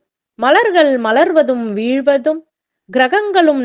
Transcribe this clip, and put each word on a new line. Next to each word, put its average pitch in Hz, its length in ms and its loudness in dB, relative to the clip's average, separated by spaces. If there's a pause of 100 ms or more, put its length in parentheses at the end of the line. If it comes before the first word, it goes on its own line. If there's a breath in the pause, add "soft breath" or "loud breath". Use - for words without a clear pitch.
(380)
மலர்கள் 320 600 2
மலர்வதும் 254 680 0 (120)
வீழ்வதும், 277 640 -2 (480)
கிரகங்களும் 302 760 0